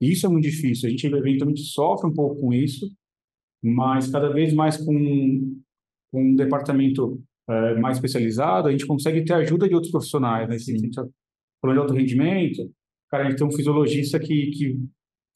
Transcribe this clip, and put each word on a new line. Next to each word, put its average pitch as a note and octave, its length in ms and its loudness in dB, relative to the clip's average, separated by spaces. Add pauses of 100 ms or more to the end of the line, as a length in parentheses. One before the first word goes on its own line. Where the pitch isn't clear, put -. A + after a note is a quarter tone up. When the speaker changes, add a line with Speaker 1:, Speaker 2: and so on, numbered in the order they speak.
Speaker 1:
E B2+ 100 2
isso F#3 140 0
é G3 40 2
muito D#3+ 160 2
difícil. C3+ 440 -2
A - 20 0
gente B2+ 160 -2
eventualmente C#3 540 0
sofre E3+ 480 -2
um D3+ 60 0
pouco D3 260 -2
com B2 120 0
isso, C3 380 -2 (720)
mas C3 460 0
cada C#3+ 220 0
vez D3+ 240 2
mais D#3 240 2
com, C#3+ 840 0 (500)
com C3 140 0
um C3 100 4
departamento, C3+ 880 0 (260)
é, A2+ 260 0
mais B2+ 240 0
especializado, B2+ 720 0
a C#3 40 4
gente C#3 140 -2
consegue D#3+ 360 0
ter E3 120 0
ajuda E3+ 340 2
de F3 60 2
outros E3+ 180 0
profissionais, A#2 560 -2
né? A#2 100 -4
Speaker 2:
Sim. A#2+ 160 -6
Speaker 1:
A A2 40 -2
gente A#2 160 -4
tá B2+ 120 -6 (540)
falando C3 160 2
de C#3+ 60 4
alto C3+ 120 0
rendimento, C#3 800 0 (380)
cara, C#3 140 -2
a C#3 40 0
gente C3 100 -2
tem D3 80 2
um C#3+ 60 -2
fisiologista D3 680 0
que, D3+ 340 0
que C3 280 -4 (560)